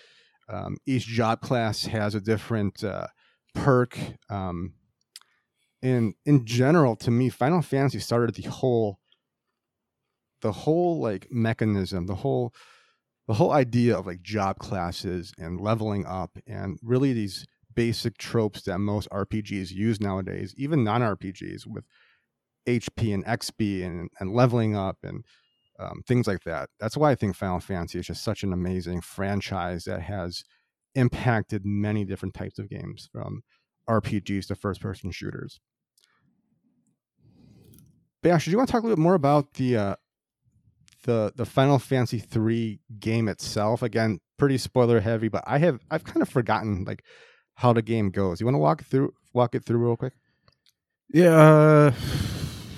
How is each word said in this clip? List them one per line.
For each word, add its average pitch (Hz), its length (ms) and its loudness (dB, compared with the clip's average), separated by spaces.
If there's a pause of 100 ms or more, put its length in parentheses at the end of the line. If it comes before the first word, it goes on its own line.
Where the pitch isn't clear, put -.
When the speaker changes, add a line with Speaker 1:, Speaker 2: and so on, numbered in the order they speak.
(500)
Speaker 1:
um, 95 340 -8
each 123 220 -2
job 113 340 0
class 113 460 -2
has 104 280 -2
a 107 60 -4
different, 104 640 -2
uh, 95 220 -6 (480)
perk. 123 440 2 (300)
Um, 92 460 -6 (1080)
and 120 340 0 (100)
in 143 180 6
general, 123 520 4
to - 140 -2
me, 120 200 2
Final 156 320 2
Fantasy 135 380 0
started 117 340 0
the 104 160 -10
whole, 113 500 -2 (1400)
the 110 100 -2
whole, 170 480 -2
like, 107 300 -4
mechanism, 107 760 -2
the 95 120 -6
whole, 127 360 -4 (760)
the 110 80 -2
whole 123 180 4
idea 120 420 4
of, 92 120 -4
like, 87 160 -10
job 98 360 -2
classes 90 800 -6
and 87 240 -10
leveling 107 460 -2
up 92 400 -8
and 98 360 -10
really 127 300 0
these 104 320 -6 (300)
basic 117 420 -2
tropes - 460 -2
that 92 160 -4
most 104 320 -2
R 101 160 -4
P 110 160 -4
Gs 95 280 -8
use 104 300 -2
nowadays, 95 560 -6
even 143 260 0
non-R 110 320 0
P 95 180 -10
Gs 95 340 -14
with - 180 -14 (840)
H 123 300 0
P 110 160 0
and 98 140 -2
X 117 240 -4
P 101 320 -2
and, 87 260 -8 (100)
and 95 140 -6
leveling 117 420 2
up 95 280 -4
and, 95 240 -12 (520)
um, 87 280 -12
things 123 200 2
like 98 180 -2
that. 78 260 -8 (100)
That's 110 160 -6
why 151 140 4
I 120 60 2
think 101 200 -2
Final 90 240 -4
Fantasy 87 380 -8
is 87 80 -8
just - 180 -10
such 107 180 -6
an 95 120 -2
amazing 90 480 -4
franchise 95 840 -6
that 95 160 -8
has 90 420 -8 (520)
impacted 113 720 0
many 104 400 -2
different 95 280 -8
types 98 240 -10
of 104 120 -12
games, 95 420 -14
from 101 300 -10 (440)
R 113 140 2
P 104 200 -2
Gs 98 260 -6
to 98 80 -6
first-person 98 560 -8
shooters. - 500 -12 (2500)
Bash, 165 220 4
did 160 80 -2
you 202 40 2
wanna 262 120 2
talk 233 140 0
a 233 40 -4
little 220 100 0
bit 156 60 4
more 175 120 6
about 143 400 2
the, 127 220 0
uh, 101 200 -2 (1080)
the, 110 320 2
the 117 100 -4
Final 139 320 4
Fantasy 123 400 0
three 113 640 -2 (180)
game 113 300 0
itself? 107 540 -2
Again, 110 360 0 (180)
pretty 139 220 2
spoiler 120 420 4
heavy, 113 280 0
but - 180 -4
I 127 120 0
have, 156 200 4 (120)
I've 165 140 -4
kind - 180 -4
of 185 60 0
forgotten, 107 560 0
like, 107 200 -10 (500)
how 123 180 4
the 113 100 2
game 107 280 0
goes. 92 300 -2
You 110 60 -2
wanna 139 120 2
walk 151 260 2
through, 131 300 0 (180)
walk 120 220 2
it 120 100 -4
through 117 140 0
real 117 180 2
quick? 131 180 -8 (960)
Speaker 2:
Yeah. 165 240 8
Uh, 151 560 10 (840)